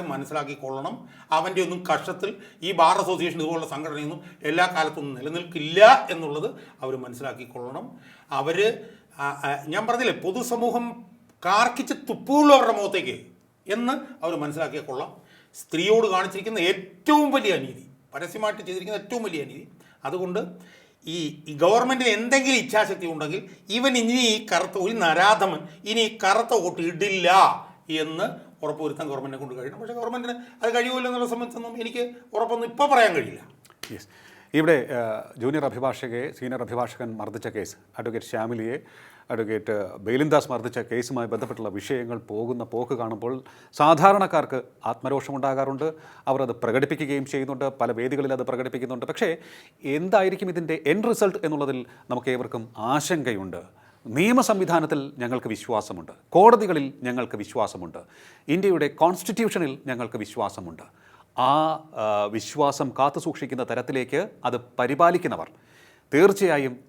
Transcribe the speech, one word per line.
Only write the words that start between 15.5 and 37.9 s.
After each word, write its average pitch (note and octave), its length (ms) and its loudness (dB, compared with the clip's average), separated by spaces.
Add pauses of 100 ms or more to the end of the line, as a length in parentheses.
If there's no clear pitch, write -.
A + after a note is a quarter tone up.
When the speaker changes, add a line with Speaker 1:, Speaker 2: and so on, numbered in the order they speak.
Speaker 1:
സ്ത്രീയോട് G#3 480 2
കാണിച്ചിരിക്കുന്ന F#3+ 520 -2 (120)
ഏറ്റവും D4+ 640 2
വലിയ G#3+ 240 2
അനീതി, - 240 -10 (300)
പരസ്യമായിട്ട് G#3 520 -6
ചെയ്തിരിക്കുന്ന F#3 360 -8
ഏറ്റവും A3+ 260 -6
വലിയ D#3 180 -6
അനീതി. B2+ 180 -16 (440)
അതുകൊണ്ട് F3+ 320 -4 (680)
ഈ, D#3+ 120 -6 (320)
ഈ D3+ 40 -10 (100)
ഗവൺമെന്റിന് A#3+ 540 4
എന്തെങ്കിലും C4 460 4
ഇച്ഛാശക്തി G3 500 0
ഉണ്ടെങ്കിൽ D3+ 280 -6 (360)
ഇവൻ B3+ 240 2
ഇനി A#3 160 2 (160)
ഈ - 20 2 (160)
കറുത്ത, F3+ 340 0
ഒരു A3 80 -2 (100)
നരാധമൻ F#3+ 580 4 (300)
ഇനി A3+ 160 2
ഈ - 160 -8
കറുത്ത A3 300 2 (100)
വോട്ട് F3 260 -4
ഇടില്ല F3+ 400 0 (760)
എന്ന് D#3+ 220 -4 (400)
ഉറപ്പുവരുത്താൻ D3+ 460 -6
ഗവൺമെന്റിനെ C3+ 320 -8
കൊണ്ട് B2+ 160 -12
കഴിയണം. C#3 220 -12
പക്ഷേ A#3 180 -12
ഗവൺമെന്റിന് A#3+ 360 -6 (260)
അത് A3+ 140 2
കഴിയുമല്ലോ B3 360 0
എന്നുള്ള B3 220 -2
സംബന്ധിച്ചൊന്നും A#3 500 -8
എനിക്ക് A#3+ 200 -6 (320)
ഉറപ്പൊന്നും A#3 360 -2
ഇപ്പോൾ C#4+ 220 2
പറയാൻ A3+ 240 6
കഴിയില്ല. A2+ 240 -6 (520)
Speaker 2:
യെസ്. - 140 -16 (460)
ഇവിടെ, D#3 240 6 (220)
ആ, - 20 0 (400)
ജൂനിയർ C#3+ 240 0
അഭിഭാഷകയെ B2+ 760 -4
സീനിയർ B2 280 -8
അഭിഭാഷകൻ A#2+ 420 -6 (120)
മർദ്ദിച്ച G#2+ 260 -10
കേസ്, G#2 300 -8 (220)